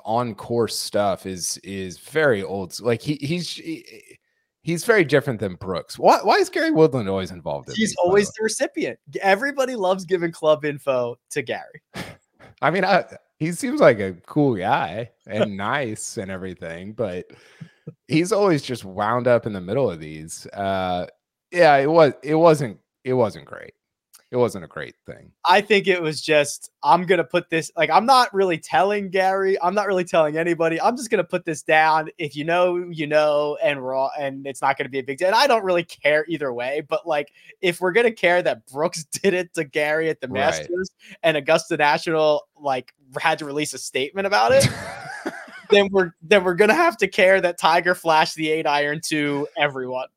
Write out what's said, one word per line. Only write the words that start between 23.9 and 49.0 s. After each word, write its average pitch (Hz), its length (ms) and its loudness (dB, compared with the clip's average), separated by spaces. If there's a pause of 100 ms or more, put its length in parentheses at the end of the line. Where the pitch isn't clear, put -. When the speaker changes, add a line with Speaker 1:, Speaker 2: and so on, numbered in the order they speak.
Speaker 1:
It 123 60 -4
wasn't 101 280 0
a - 20 -16
great 69 280 -14 (100)
thing. - 260 -20 (160)
Speaker 2:
I 185 140 6
think 202 240 2
it 180 160 2
was 156 180 -4
just, - 520 0 (100)
I'm 170 240 4
gonna 170 180 2
put - 280 -4
this, 160 260 -2
like, 156 140 2
I'm 202 160 4
not 247 260 4
really 190 240 2
telling 196 540 0
Gary, 190 500 0
I'm 180 140 0
not 202 100 0
really 180 200 0
telling 156 320 4
anybody. 165 440 0
I'm 226 160 2
just 247 140 -10
gonna 190 120 2
put 175 220 -6
this 156 160 -4
down. 156 560 4
If 151 180 -8
you 147 80 -6
know, 175 340 2 (120)
you 156 160 -6
know, 147 560 2
and 143 240 -2
raw, 135 320 -2
and 139 300 -8
it's 139 120 -10
not 135 160 0
gonna 139 140 -6
be 135 80 -6
a 131 60 -2
big 139 160 -8
deal. 175 80 0
And 202 80 2
I 254 100 4
don't 226 180 2
really 175 200 2
care 151 440 0
either 147 240 -4
way, 127 360 -4
but, 156 180 -4
like, 147 260 -2 (300)
if 175 180 -2
we're 180 120 0
gonna 226 200 4
care 180 300 2
that 139 240 -2
Brooks 156 380 -4
<laughs> - 80 -20 (100)
did 190 140 2
it 180 180 -4
to 160 120 -4
Gary 156 440 -2
at 156 100 -6
the 131 80 -8
Speaker 1:
Right. 127 120 -6
Speaker 2:
Masters 165 500 -4 (320)
and 160 160 2
Augusta 156 400 0
National, 151 680 2 (120)
like, 135 320 -6 (280)
had 160 180 0
to 151 80 -10
release 147 300 -6
a - 20 -12
statement 147 480 -6
about 214 260 2
it, 539 160 6 (520)
Speaker 1:
<laughs> - 500 -14
Speaker 2:
then 202 220 6
we're, 185 220 2 (100)
then 180 200 4
we're 185 120 0
gonna 208 180 4
have 330 240 2
to 226 100 0
care 190 320 4
that 175 200 -2
Tiger 175 340 2
flashed 160 420 2
the 156 140 -4
eight 156 160 -2
iron 147 340 0 (100)